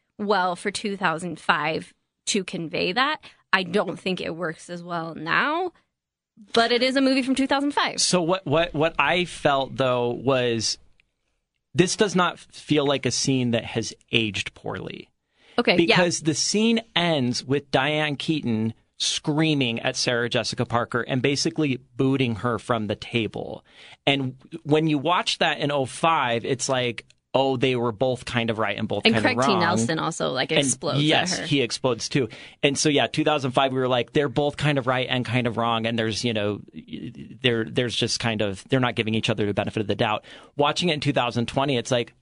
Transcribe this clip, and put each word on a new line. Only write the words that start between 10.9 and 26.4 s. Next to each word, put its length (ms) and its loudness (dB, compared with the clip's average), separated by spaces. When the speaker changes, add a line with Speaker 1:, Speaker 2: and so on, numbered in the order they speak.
Speaker 2:
this 220 2
does 180 0
not 240 2
feel 480 -2
like 200 0
a 40 0
scene 420 0
that 120 0
has 300 -6
aged 400 -2
poorly. 560 -10
Speaker 1:
Okay, 140 2
yeah. 60 4
Speaker 2:
Because 420 4
the 140 0
scene 480 2
ends 480 0
with 280 -2
Diane 460 0
Keaton 580 -2
screaming 840 0
at 140 -2
Sarah 340 0
Jessica 360 -2
Parker 380 -2
and 180 -2
basically 580 0
booting 400 2
her 220 -2
from 280 -2
the 100 -2
table. 640 -4
And 300 0
when 240 4
you 100 2
watch 420 0
that 200 0
in 120 -2
oh 140 0
five, 640 0